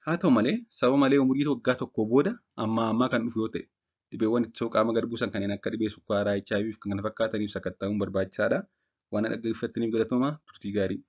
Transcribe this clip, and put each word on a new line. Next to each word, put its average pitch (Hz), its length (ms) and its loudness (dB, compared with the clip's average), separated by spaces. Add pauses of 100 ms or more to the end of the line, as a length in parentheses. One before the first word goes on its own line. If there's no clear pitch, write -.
Haa 160 100 -2
ta'u 175 140 2
malee, 123 260 4 (120)
sababa 131 280 2
malee 139 220 6
umurii 135 280 2
waggaa 127 320 0
tokko - 280 -2
booda 143 260 4 (240)
amma 110 320 0
ammaa 120 200 2
kan 123 160 0
dhufu 117 160 -4
yoo 110 140 -2
ta'e, 85 100 -6 (480)
dhibeewwan 113 320 2
ittisoo 117 240 -6
qaama 113 240 2
gad 113 140 0
buusan 113 240 -4
kanneen 101 240 -2
akka 107 160 -6
dhibee 113 240 -2
sukkaaraa, 101 420 -2
H 98 160 -6
I 104 120 0
V 110 80 -4
fi 104 80 -12
kan 101 100 -8
kana 101 120 -4
fakkaataniif 107 520 -2
sakatta'uun 98 440 -4
barbaachisaadha. 98 600 0 (540)
Waan 104 120 0
dhaggeeffattaniif 113 680 -4
galatooma, 123 380 0 (140)
turtii - 280 -12
gaarii. 98 360 0